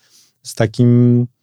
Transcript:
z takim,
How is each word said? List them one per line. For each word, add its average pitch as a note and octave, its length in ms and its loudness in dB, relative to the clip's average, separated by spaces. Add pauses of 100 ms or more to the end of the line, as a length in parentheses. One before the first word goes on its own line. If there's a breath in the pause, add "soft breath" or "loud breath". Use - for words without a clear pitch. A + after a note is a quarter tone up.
(440 soft breath)
z - 120 -20
takim, A#2+ 640 0 (220)